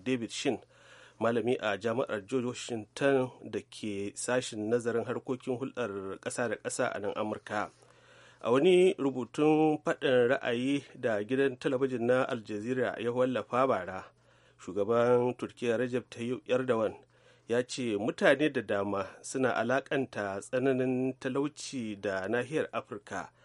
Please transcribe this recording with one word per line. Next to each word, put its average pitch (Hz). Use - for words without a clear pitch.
David 117
Shin, 120
malami 117
a 101
Jami'ar 107
George 123
Washington 123
da 107
ke 101
sashen 120
nazarin 117
harkokin 123
hulɗar 101
ƙasa -
da 107
ƙasa -
a -
nan 101
Amurka. 104
A 117
wani 180
rubutun 151
faɗin 127
ra'ayi 127
da 113
gidan 131
talabijin 127
na 127
Al 123
Jazeera 107
ya 120
wallafa 127
bara, 95
shugaban 117
Turkiyya 113
Recep 123
Tayyip 120
Erdogan 123
ya 120
ce 120
mutane 143
da 127
dama 101
suna 131
alaƙanta 117
tsananin 131
talauci 131
da 95
nahiyar 123
Afirka 104